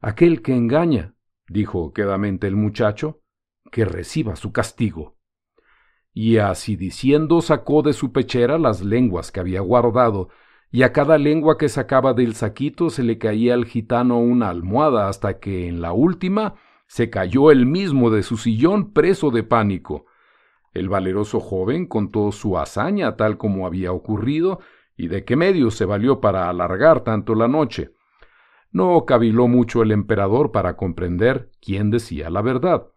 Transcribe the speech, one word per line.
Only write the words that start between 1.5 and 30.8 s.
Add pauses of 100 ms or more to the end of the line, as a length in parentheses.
quedamente
el
muchacho, (500)
"que
reciba
su
castigo". (960)
Y
así
diciendo,
sacó
de
su
pechera
las
lenguas
que
había
guardado, (480)
y
a
cada
lengua
que
sacaba
del
saquito
se
le
caía
al
gitano
una
almohada,
hasta
que
en
la
última (320)
se
cayó
él
mismo
de
su
sillón,
preso
de
pánico. (680)
El
valeroso
joven
contó
su
hazaña
tal
como
había
ocurrido, (360)
y
de
qué
medio
se
valió
para
alargar
tanto
la
noche. (800)
No
caviló
mucho
el
emperador
para
comprender (100)